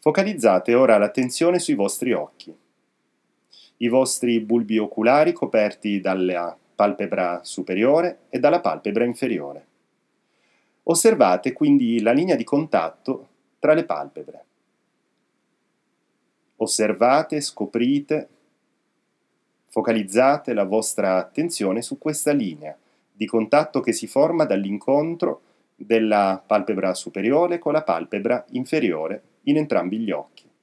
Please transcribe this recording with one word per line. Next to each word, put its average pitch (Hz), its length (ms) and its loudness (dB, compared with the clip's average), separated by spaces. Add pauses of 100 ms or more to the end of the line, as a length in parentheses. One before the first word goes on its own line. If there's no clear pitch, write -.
Focalizzate 147 680 2
ora 120 240 6
l'attenzione 131 640 0
sui 156 160 -2
vostri 101 360 -2
occhi. 80 420 -6 (1200)
I 120 100 0
vostri 120 540 2
bulbi 110 360 0
oculari 120 540 2
coperti 104 680 -2
dalla 90 560 -2 (180)
palpebra 95 720 0
superiore 127 800 0
e 123 100 -8
dalla 147 220 4
palpebra 104 460 -2
inferiore. 92 600 -6 (1160)
Osservate 135 680 4
quindi 127 480 2
la 110 100 2
linea 160 240 2
di 117 80 -2
contatto 143 880 -4 (300)
tra 151 140 4
le 165 120 0
palpebre. - 600 -10 (2000)
Osservate, 120 840 0
scoprite, 143 880 -4 (1400)
focalizzate 113 840 0
la 98 120 0
vostra 101 500 -2
attenzione 120 680 -4
su - 160 -10
questa - 360 -2
linea 87 440 -4 (320)
di 107 160 -8
contatto 135 540 0
che 117 140 -2
si - 140 -6
forma 160 360 2
dall'incontro 135 1000 -2 (320)
della 104 680 0
palpebra 95 480 -2
superiore 147 640 -2
con 165 140 -4
la 151 120 0
palpebra 104 680 -2
inferiore 110 720 -4 (200)
in 143 140 2
entrambi 107 400 -2
gli 113 140 -6
occhi. - 360 -10 (160)